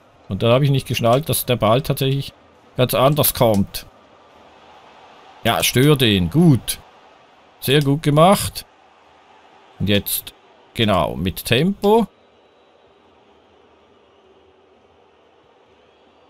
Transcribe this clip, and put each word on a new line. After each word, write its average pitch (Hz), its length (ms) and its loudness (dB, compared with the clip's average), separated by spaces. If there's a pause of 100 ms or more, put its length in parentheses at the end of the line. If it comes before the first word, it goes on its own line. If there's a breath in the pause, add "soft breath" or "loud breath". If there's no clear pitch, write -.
(280)
Und 101 140 -6
dann 117 100 2
habe 139 140 2
ich 139 40 0
nicht 135 160 -2
geschnallt, 123 440 0
dass - 160 -4
der 123 100 -2
Ball 110 240 0
tatsächlich 135 540 -4 (420)
ganz 127 160 0
anders 135 400 0
kommt. 107 540 -2 (1600)
Ja, 101 200 -2
stör 143 340 2
den. 104 320 2
Gut. 147 500 2 (840)
Sehr 139 200 0
gut 143 220 -2
gemacht. 156 640 2 (1120)
Und 92 80 -4
jetzt, - 460 -4 (400)
genau, 90 420 0
mit 80 300 -6
Tempo. 196 640 0 (4000)